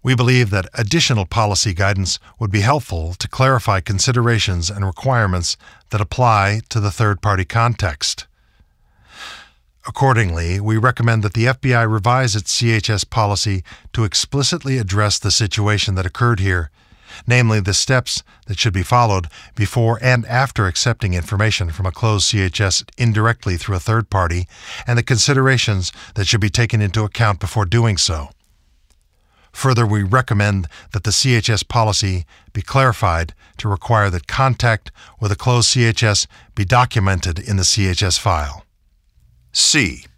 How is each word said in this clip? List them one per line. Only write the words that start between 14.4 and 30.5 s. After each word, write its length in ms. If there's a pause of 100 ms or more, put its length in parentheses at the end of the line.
address 420
the 120
situation 640
that 100
occurred 340
here, 320 (560)
namely 340
the 120
steps 500 (240)
that 120
should 160
be 80
followed 460 (260)
before 480
and 240
after 400
accepting 480
information 560
from 160
a 60
closed 340
C 140
H 200
S 240 (140)
indirectly 580
through 180
a 60
third 300
party, 360 (400)
and 120
the 40
considerations 920 (220)
that 120
should 160
be 80
taken 320
into 220
account 360
before 240
doing 320
so. 320 (1200)
Further, 360
we 160
recommend 680 (240)